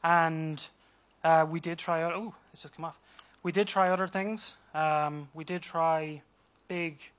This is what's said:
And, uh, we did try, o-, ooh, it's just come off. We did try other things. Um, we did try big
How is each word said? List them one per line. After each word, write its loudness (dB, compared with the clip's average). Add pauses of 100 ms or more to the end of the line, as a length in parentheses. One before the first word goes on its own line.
And, 2 (580)
uh, 6
we -4
did -6
try, -2
o-, -4
ooh, -10 (180)
it's -10
just -14
come -12
off. -12 (440)
We 0
did 2
try 4
other 2
things. -4 (180)
Um, 0
we -12
did -4
try 0 (460)
big -6 (200)